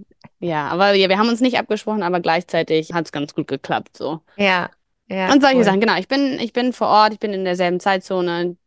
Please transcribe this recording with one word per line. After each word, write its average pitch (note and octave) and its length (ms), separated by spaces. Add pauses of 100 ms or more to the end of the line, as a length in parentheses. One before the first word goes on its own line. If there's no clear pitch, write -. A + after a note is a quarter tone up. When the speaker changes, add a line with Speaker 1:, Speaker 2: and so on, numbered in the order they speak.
Speaker 1:
<laughs> - 320
Speaker 2:
ja, D#3 300
aber G3 240
ja, F#3+ 160
wir F#3+ 80
haben A3 120
uns A#3 120
nicht B3+ 180
abgesprochen, G#3+ 440
aber F3 180
gleichzeitig E3 720
hat's E3+ 180
ganz D3 220
gut D#3 140
geklappt, - 500
so. D3+ 240 (140)
Speaker 1:
Ja, F#3 340 (380)
ja, F#3+ 240
Speaker 2:
Und C#4 100
solche C4 220
Speaker 1:
cool. - 0
Speaker 2:
Sachen, G3 160
genau. G#3 180
Ich F#3 100
bin, C4+ 320
ich A3+ 140
bin B3 200
vor G#3+ 140
Ort, G#3+ 260
ich G#3 60
bin G#3+ 140
in F#3+ 120
derselben F3+ 340
Zeitzone. F3 880